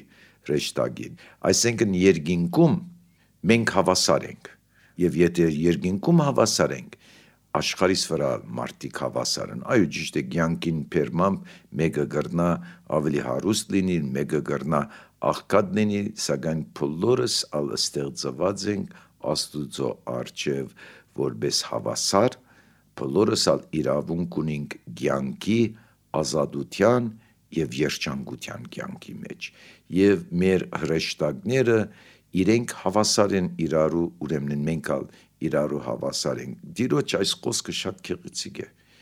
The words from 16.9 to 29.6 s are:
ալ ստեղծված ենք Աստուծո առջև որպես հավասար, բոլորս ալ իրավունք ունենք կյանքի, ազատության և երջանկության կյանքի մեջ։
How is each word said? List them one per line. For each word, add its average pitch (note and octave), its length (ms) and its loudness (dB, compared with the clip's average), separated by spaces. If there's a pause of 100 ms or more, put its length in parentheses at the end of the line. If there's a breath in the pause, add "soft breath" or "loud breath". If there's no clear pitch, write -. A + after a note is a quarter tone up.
ալ D2 240 -2
ստեղծված C#2 920 -4
ենք G2+ 320 -4 (260 soft breath)
Աստուծո D2 640 -4 (200)
առջև B1+ 640 -4 (400 loud breath)
որպես C2+ 500 -2
հավասար, B1 720 0 (600 soft breath)
բոլորս F#2+ 480 2
ալ D2+ 160 4 (100)
իրավունք D#2 640 -2
ունենք D2+ 400 -4 (180)
կյանքի, C2+ 680 0 (520 loud breath)
ազատության D#2 920 2 (440 soft breath)
և D2 220 -2
երջանկության C2+ 920 -6
կյանքի - 480 -12
մեջ։ - 320 -14 (420 soft breath)